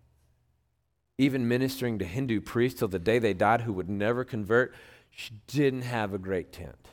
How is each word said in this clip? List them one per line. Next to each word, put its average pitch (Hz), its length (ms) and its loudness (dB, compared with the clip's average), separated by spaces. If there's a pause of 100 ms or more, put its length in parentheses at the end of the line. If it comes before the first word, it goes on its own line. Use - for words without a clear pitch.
(1160)
even 131 300 2
ministering 123 500 0
to 92 80 -4
Hindu 110 360 -2
priests 123 360 0
till 110 120 0
the 92 100 -2
day 110 180 2
they 110 160 2
died 104 280 4
who 117 120 -4
would 90 160 -4
never 107 340 0
convert, 117 520 0 (340)
she - 220 -16 (160)
didn't 131 340 2
have 113 320 -2
a 98 60 -4
great 92 320 -2
tent. - 420 -16